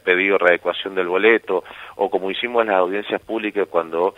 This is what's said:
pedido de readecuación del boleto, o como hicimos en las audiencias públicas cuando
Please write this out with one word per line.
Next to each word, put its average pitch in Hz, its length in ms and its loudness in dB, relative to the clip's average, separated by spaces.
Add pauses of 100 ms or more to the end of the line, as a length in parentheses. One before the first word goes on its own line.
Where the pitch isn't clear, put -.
pedido 95 340 2
de 87 80 2
readecuación 87 480 0
del 92 140 -2
boleto, 98 560 2 (320)
o 98 160 -2
como 95 180 -2
hicimos 120 320 -2
en 110 60 0
las 98 100 2
audiencias 95 420 0
públicas 104 480 -4
cuando 85 500 -2